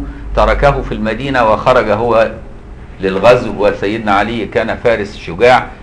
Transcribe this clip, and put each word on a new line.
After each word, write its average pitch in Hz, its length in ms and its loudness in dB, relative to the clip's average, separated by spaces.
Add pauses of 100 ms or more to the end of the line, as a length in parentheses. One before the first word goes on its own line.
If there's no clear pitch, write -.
(360)
تركه 120 460 2
في 127 120 -6
المدينة 113 580 0
وخرج 110 380 2
هو 113 420 2 (720)
للغزو، 101 560 2
وسيدنا 101 540 -2
علي 107 340 0
كان 113 300 -4
فارس 101 420 -2
شجاع، 117 500 2 (160)